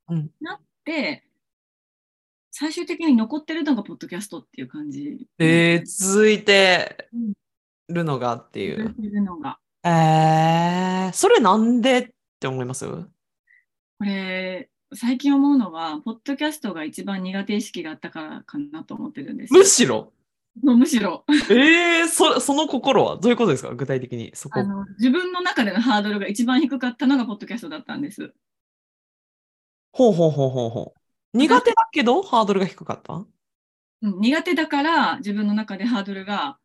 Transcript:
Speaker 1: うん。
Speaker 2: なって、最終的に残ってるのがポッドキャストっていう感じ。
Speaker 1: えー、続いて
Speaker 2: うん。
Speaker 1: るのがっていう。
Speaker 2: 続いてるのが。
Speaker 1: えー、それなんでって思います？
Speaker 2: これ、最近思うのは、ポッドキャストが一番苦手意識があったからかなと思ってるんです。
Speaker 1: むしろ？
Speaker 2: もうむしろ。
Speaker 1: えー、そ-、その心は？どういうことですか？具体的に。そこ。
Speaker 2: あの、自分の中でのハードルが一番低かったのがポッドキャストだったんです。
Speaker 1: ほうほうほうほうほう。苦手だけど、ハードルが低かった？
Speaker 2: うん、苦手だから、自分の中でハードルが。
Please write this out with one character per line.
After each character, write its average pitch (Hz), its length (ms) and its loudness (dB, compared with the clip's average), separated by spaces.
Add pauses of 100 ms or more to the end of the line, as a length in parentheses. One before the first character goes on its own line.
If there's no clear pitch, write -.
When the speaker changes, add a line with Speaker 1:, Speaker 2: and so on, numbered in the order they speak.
Speaker 1:
う 170 60 -6
ん。 156 160 -6 (100)
Speaker 2:
な 349 160 -10
っ - 40 -20 (240)
て、 269 400 -6 (1300)
最 311 200 -6
終 349 140 -8
的 330 140 -8
に 311 160 2
残 220 220 0
っ 294 60 -10
て 320 80 -10
る 320 120 -6
の 294 100 0
が 208 80 -4
ポ - 120 -14
ッ - 20 -16
ド 147 120 -16
キ 175 80 -10
ャ 202 40 -8
ス - 80 -14
ト 165 100 -14
っ - 80 -18
て - 160 -20
い - 20 -10
う 127 40 -16
感 151 220 -12
じ。 143 360 -12 (120)
Speaker 1:
え 170 460 4
ー、 - 0 -
続 202 460 2
い 208 140 0
て 190 680 4
Speaker 2:
う 233 60 -8
ん。 220 140 -4 (560)
Speaker 1:
る 170 160 -2
の 143 140 -2
が 120 180 -2
っ - 140 -20
て - 140 -8
い - 100 -4
う。 220 220 -6
Speaker 2:
続 214 100 -8
い 202 40 -8
て 208 60 -6
る 202 60 0
の 180 160 -6
が。 139 200 -10 (260)
Speaker 1:
え 165 1300 2
ー、 - 20 -12
そ 381 160 2
れ 466 120 6
な 202 180 4
ん 233 220 2
で 254 180 4
っ 254 100 -4 (320)
て 147 60 -6
思 131 160 -4
い - 20 -4
ま 127 80 -8
す？ - 160 -10
Speaker 2:
こ 160 200 -10 (920)
れ、 185 680 -6 (240)
最 247 240 -2
近 285 160 2
思 277 140 4
う 285 100 4
の 185 140 -2
は、 165 320 -8
ポ 226 80 -6
ッ 226 120 -12
ド 277 120 -6
キ 302 80 -6
ャ 302 80 -4
ス 294 80 -14
ト 202 120 -6
が 160 120 -8
一 156 180 -12
番 190 200 -6
苦 190 220 -6
手 208 120 -4
意 220 40 0
識 - 220 -10
が 156 80 -10
あ 156 40 -12
っ - 60 -20
た 165 100 -14
か 160 120 -12
ら 156 200 -14
か - 160 -16
な - 260 -12
と - 100 -16
思 - 160 -12
っ - 20 -20
て - 80 -14
る - 140 -12
ん - 20 -12
で - 120 -14
す。 247 40 0
Speaker 1:
む 370 120 12
し - 200 4
ろ？ 110 280 -2 (500)
Speaker 2:
も 262 100 4
う 233 60 6
む 262 80 6
し 269 120 0
ろ。 214 280 -4 (240)
Speaker 1:
え 330 540 6
ー、 330 40 -2
そ-、 320 320 2
そ 277 140 -2
の 311 120 0
心 247 380 2
は？ - 140 -4
ど 190 100 2
う 240 40 6
い - 20 4
う - 20 0
こ 240 80 2
と 185 60 2
で 131 80 0
す - 40 -10
か？ 123 120 -10
具 135 100 -6
体 131 160 -4
的 123 160 -12
に。 113 160 -10
そ - 160 -16
こ。 131 120 -4
Speaker 2:
あ - 40 -2
の、 196 220 -6 (120)
自 247 120 2
分 359 200 0
の 359 120 -6
中 359 220 -2
で 196 80 -2
の 220 100 0
ハ 214 180 2
ー - 20 -6
ド 208 80 -4
ル 208 80 -4
が 196 80 -6
一 208 180 -4
番 254 180 2
低 262 160 -2
か 247 100 -4
っ 240 80 -8
た 262 100 -2
の 269 120 4
が 226 80 -2
ポ - 80 -8
ッ - 20 -12
ド - 100 -16
キ 190 60 -12
ャ 240 60 -10
ス - 40 -14
ト 170 60 -14
だ 156 80 -12
っ - 80 -16
た - 120 -12
ん - 40 -8
で - 100 -8
す。 - 220 -14 (1600)
Speaker 1:
ほ 254 160 4
う 202 40 6
ほ 165 160 4
う - 20 4
ほ 139 160 0
う - 20 0
ほ 127 200 -2
う - 20 -6
ほ 113 260 -10
う。 - 40 -20 (360)
苦 359 240 6
手 480 120 2
だ 453 200 0
け 294 100 0
ど、 254 200 2
ハ 226 220 0
ー - 20 0
ド 202 80 0
ル 196 60 0
が 196 60 0
低 - 160 -14
か - 120 -10
っ - 80 -16
た？ - 240 -12 (720)
Speaker 2:
う 214 80 -2
ん、 185 120 -4
苦 277 220 2
手 359 120 -2
だ 320 120 0
か 285 160 -2
ら、 294 360 2
自 202 160 -6
分 208 120 -2
の 208 60 0
中 208 240 -4
で 185 80 -6
ハ 233 160 0
ー 190 40 -6
ド 196 100 -10
ル 190 100 -12
が。 196 400 -6